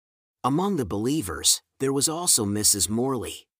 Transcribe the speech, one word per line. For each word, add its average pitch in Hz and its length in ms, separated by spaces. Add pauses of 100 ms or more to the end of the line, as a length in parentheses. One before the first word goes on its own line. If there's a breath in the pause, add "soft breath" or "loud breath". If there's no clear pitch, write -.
(440)
Among 175 320
the 131 100
believers, 107 760 (180)
there 135 140
was 139 160
also 165 340
Missus 101 460
Morley. 113 580 (120)